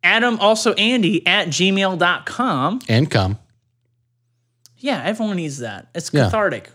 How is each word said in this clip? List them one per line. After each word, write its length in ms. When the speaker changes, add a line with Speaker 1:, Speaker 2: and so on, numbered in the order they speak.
Speaker 1:
Adam 380
also 340
Andy 520
at 220
gmail 500
dot 280
com. 640
Speaker 2:
And 220
come. 280
Speaker 1:
Yeah, 260
everyone 320
needs 220
that. 360
It's 180
Speaker 2:
Yeah. 120
Speaker 1:
cathartic. 500